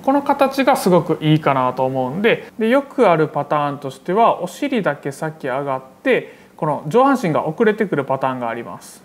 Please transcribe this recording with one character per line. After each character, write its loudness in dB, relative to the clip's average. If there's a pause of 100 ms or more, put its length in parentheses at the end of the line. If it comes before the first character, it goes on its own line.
こ 0
の 2
形 0
が 4
す 0
ご 6
く -2
い 4
い 2
か 2
な 0
と -2
思 -2
う -8
ん -4
で、 0 (120)
で、 0
よ 2
く 2
あ 6
る 2
パ -6
タ -2
ー -4
ン -12
と -10
し -16
て -6
は、 4
お -6
尻 -4
だ -2
け -8
先 -8
上 -4
が -4
っ -8 (220)
て、 0 (220)
こ -4
の -4
上 4
半 4
身 -2
が 0
遅 -2
れ 2
て -2
く -2
る -2
パ -4
タ -2
ー -4
ン -10
が -6
あ -6
り -8
ま -16
す。 -20